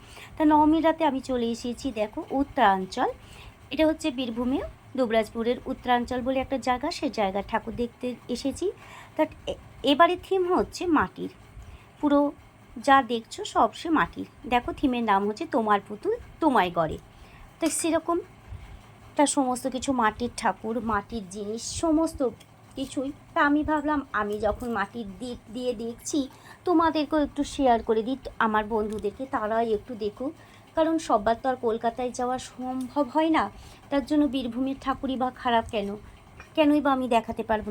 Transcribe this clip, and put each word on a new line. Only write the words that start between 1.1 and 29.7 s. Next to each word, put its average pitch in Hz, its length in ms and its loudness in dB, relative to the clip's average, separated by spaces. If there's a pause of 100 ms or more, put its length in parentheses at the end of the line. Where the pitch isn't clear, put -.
চলে 247 240 0
এসেছি 233 340 -6 (140)
দেখো 220 200 -4 (180)
উত্তরাঞ্চল, 226 720 2 (640)
এটা 302 160 2
হচ্ছে 311 300 0
বীরভূমে 247 420 -2 (360)
দুবরাজপুরের 226 720 0
উত্তরাঞ্চল 247 600 -2
বলে 262 140 0
একটা 262 260 -4
জায়গা, 254 240 0
সে 339 160 -4 (120)
জায়গার 196 320 0
ঠাকুর 220 260 -2
দেখতে 240 300 -6 (280)
এসেছি। 269 320 -4 (460)
তা 311 100 0 (280)
এ-, - 100 -8 (300)
এবারে 339 240 6 (120)
থিম 381 160 2 (120)
হচ্ছে 285 280 -2 (140)
মাটির, 185 340 -2 (680)
পুরো 285 240 2 (560)
যা 269 200 4 (160)
দেখছো 226 280 -8 (140)
সব 285 160 4 (100)
সে - 100 -8
মাটির। 214 360 0 (260)
দেখো 247 260 0
থিমের 247 320 0
নাম 196 180 4
হচ্ছে 214 160 -6 (100)
তোমার 214 340 2
পুতুল 320 260 -2 (260)
তোমায় 226 380 4
গড়ে। 160 200 0 (600)
তো - 60 -4 (160)
সেরকম 330 380 0 (1000)
তার 285 220 4
সমস্ত 254 260 0 (100)
কিছু 254 160 -4 (120)
মাটির 220 380 0
ঠাকুর, 220 360 -2 (140)
মাটির 208 340 -4 (100)
জিনিস, 214 280 -8 (200)
সমস্ত 320 380 2 (560)
কিছুই। 269 340 -6 (240)
তা 330 140 2
আমি 294 120 4 (100)
ভাবলাম 302 300 0 (200)
আমি 208 140 -2 (120)
যখন 208 220 -2 (100)
মাটির 202 300 -6 (120)
দিক 240 180 -10 (160)
দিয়ে 247 180 -4 (100)
দেখছি 233 360 -4 (460)
তোমাদেরকেও 320 640 4
একটু - 160 -4 (120)
শেয়ার 247 240 6 (100)
করে 226 180 4
দিই 262 120 -2 (280)
আমার 214 180 2 (100)
বন্ধুদেরকে, 214 500 -4 (100)
তারাই 226 340 0 (100)